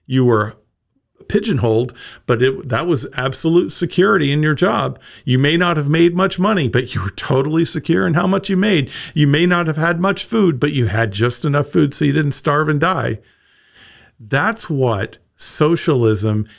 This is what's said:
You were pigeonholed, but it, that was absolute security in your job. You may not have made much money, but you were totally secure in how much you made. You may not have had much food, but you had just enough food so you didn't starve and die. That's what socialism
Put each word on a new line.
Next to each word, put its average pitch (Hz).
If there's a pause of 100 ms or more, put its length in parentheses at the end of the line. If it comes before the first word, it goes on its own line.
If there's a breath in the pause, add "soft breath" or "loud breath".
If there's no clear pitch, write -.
You 131
were 107 (720)
pigeonholed, 123 (300 loud breath)
but 120
it, 131
that 135
was 135
absolute 156
security 175
in 151
your 151
job. 175 (260 loud breath)
You 127
may 147
not 175
have 143
made 170
much 180
money, 185
but 117
you 98
were 98
totally 151
secure 165
in 175
how 180
much 196
you 190
made. 185 (240 loud breath)
You 147
may 151
not 175
have 151
had 165
much 190
food, 190
but 143
you 127
had 110
just 113
enough 143
food 147
so 151
you 143
didn't 147
starve 151
and 147
die. 135 (1000 soft breath)
That's 151
what 120 (180)
socialism 110 (120)